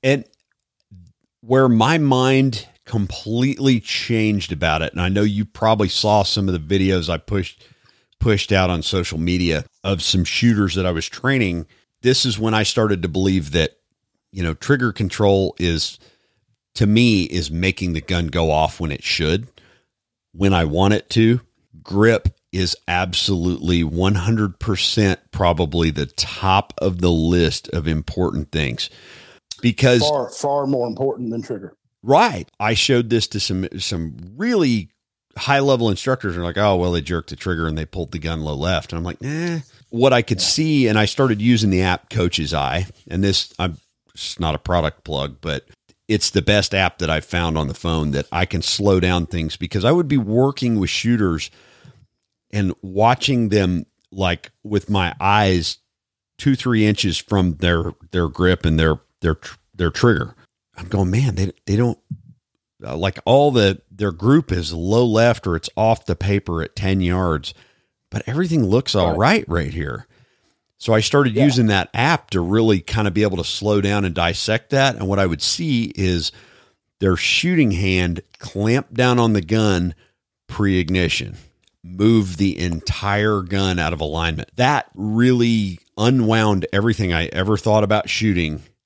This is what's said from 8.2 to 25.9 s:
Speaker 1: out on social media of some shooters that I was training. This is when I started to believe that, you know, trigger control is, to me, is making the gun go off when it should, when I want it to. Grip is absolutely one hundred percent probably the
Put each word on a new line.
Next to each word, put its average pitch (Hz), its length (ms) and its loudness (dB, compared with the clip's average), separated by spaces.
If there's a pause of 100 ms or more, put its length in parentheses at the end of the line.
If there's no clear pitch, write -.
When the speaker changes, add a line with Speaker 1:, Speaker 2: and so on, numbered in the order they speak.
Speaker 1:
out 92 180 4
on 85 140 -2
social 87 360 -4
media 85 460 0 (180)
of 95 180 -2
some 92 220 0
shooters 101 520 2
that 92 100 -2
I 90 60 0
was 82 160 -4
training. 101 580 -2 (360)
This 127 240 2
is 107 140 -2
when 110 140 0
I 110 100 2
started 104 380 0
to 90 60 -4
believe 92 440 0
that, 80 260 0 (540)
you 95 120 -6
know, 82 100 -2
trigger 123 380 0
control 98 680 0
is, 85 400 -2 (760)
to 110 120 2
me, 107 360 4
is 76 280 -4
making 90 420 -2
the 78 80 -4
gun 87 260 -2
go 82 220 0
off 78 300 -2
when 82 120 -4
it - 120 -10
should, 85 440 -2 (840)
when 95 220 2
I 85 120 2
want 90 280 2
it - 180 -4
to. 117 300 4 (420)
Grip 107 460 2 (220)
is 90 240 -2 (120)
absolutely 90 960 0
one 87 320 2
hundred 101 440 -2
percent 98 600 0 (120)
probably 85 580 0
the 73 160 -4